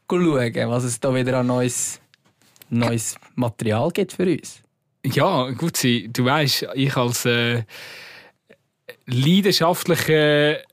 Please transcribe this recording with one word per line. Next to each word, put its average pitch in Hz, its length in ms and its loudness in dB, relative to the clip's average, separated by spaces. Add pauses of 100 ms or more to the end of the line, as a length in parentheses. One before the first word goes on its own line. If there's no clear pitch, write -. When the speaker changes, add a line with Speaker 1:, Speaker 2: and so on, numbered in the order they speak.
Speaker 1:
schauen, 127 600 0
was 123 140 0
es 120 160 -4
da 131 160 0
wieder 127 240 0
an 123 80 0
neues, 123 520 -2 (720)
neues 117 460 0 (180)
Material 117 560 -2
gibt 185 240 -2
für 180 180 0
uns? - 300 -6 (420)
Speaker 2:
Ja, 135 460 0
gut, 165 280 -4
sie, 120 360 0
du 123 120 0
weisst, 143 500 0
ich 135 200 0
als, 120 300 0
äh, 120 380 0 (1400)
leidenschaftlicher 156 1500 2 (160)